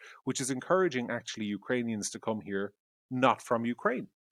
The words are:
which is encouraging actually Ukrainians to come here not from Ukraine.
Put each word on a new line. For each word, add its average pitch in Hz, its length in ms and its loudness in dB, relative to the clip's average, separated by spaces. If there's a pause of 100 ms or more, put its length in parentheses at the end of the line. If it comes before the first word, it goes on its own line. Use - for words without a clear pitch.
(220)
which 131 180 -2
is 131 120 -2
encouraging 135 580 2
actually 110 360 -4
Ukrainians 107 640 -2
to 107 100 -10
come 110 200 -2
here 98 320 -4 (380)
not 127 320 4
from 117 220 2
Ukraine. 202 420 0 (260)